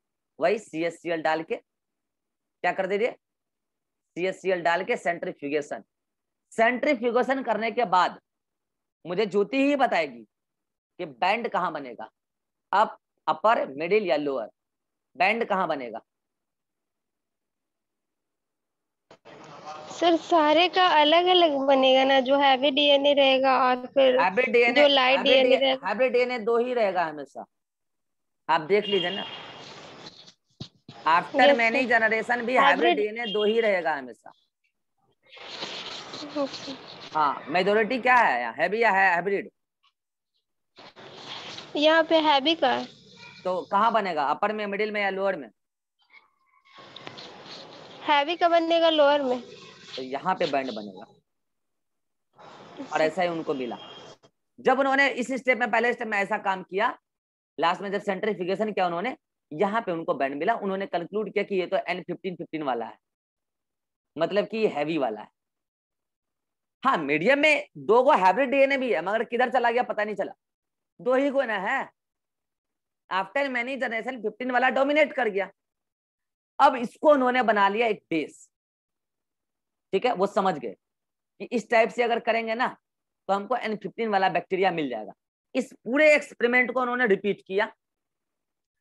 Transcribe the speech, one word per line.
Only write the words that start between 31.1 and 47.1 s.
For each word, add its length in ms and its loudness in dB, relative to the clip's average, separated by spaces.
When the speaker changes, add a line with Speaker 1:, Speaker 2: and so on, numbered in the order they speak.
Speaker 2:
यस, 160 8
Speaker 1:
many 240 2
Speaker 2:
सर। 80 -2
Speaker 1:
generation 520 0
भी 140 -2
Speaker 2:
हाइब्रिड 300 4
Speaker 1:
हाइब्रिड 120 4
डीएनए 360 -4
दो 120 0
ही 160 2
रहेगा 340 0
हमेशा। 360 -14
Speaker 2:
ओके। 360 -6
Speaker 1:
हाँ, 340 0
मेजोरिटी 520 0
क्या 160 4
है 260 4
यहाँ, 120 -6
हैवी 280 -2
या 100 4
है 180 4
हाइब्रिड? 400 -2
Speaker 2:
यहाँ 260 6
पे 180 4
हैवी 340 4
का 160 2
है। 140 -4
Speaker 1:
तो 180 -2
कहाँ 220 4
बनेगा, 320 0
अपर 280 -2
में, 140 -6
मिडिल 240 -4
में 100 -4
या 80 0
लोअर 260 -2
में? 140 -12